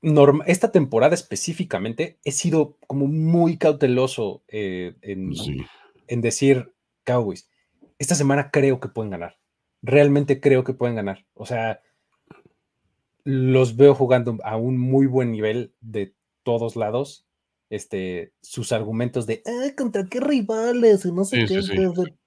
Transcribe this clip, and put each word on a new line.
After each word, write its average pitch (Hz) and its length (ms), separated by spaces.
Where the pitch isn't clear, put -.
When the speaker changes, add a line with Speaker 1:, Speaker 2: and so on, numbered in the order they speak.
Speaker 1:
norm-, 147 460
esta 180 240
temporada 135 440
específicamente 160 1080
he 143 80
sido 156 460
como 139 200
muy 165 500
cauteloso, 131 920
eh, 92 540
en, 95 340
Speaker 2:
Sí. 69 220
Speaker 1:
en 120 140
decir, 127 520
Cowboys, 113 460
esta 143 180
semana 139 360
creo 135 280
que 120 100
pueden 107 220
ganar. 85 260
Realmente 143 560
creo 131 240
que 127 100
pueden 123 220
ganar. 98 380
O 117 140
sea, 113 340
los 131 520
veo 139 200
jugando 120 480
a 107 140
un 127 200
muy 131 300
buen 127 240
nivel 107 500
de 107 340
todos 117 320
lados. 117 500
Este, 92 720
sus - 320
argumentos 113 540
de, 113 180
"Ah, 247 320
¿contra 208 320
qué 247 100
rivales?" 233 840
Y 175 80
no 185 100
sé 220 140
Speaker 2:
Sí, 220 80
Speaker 1:
qué, 190 60
Speaker 2:
sí, 190 80
sí. 196 60
Speaker 1:
pues, 180 140